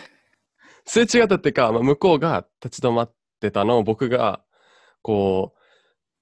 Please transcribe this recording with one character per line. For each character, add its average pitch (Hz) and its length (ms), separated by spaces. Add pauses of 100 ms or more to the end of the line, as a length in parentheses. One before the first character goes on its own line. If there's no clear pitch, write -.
(840)
す - 140
れ 233 60
違 233 200
っ - 20
た 190 80
っ - 40
て - 100
い - 20
う - 20
か、 117 180
ま 117 80
あ、 - 20
向 139 140
こ 180 200
う 139 40
が 139 260 (180)
立 - 180
ち 135 40
止 120 60
ま 117 120
っ 117 100 (260)
て 104 100
た 101 160
の 120 140
を 107 40
僕 110 260
が、 117 340 (580)
こ 98 540 (680)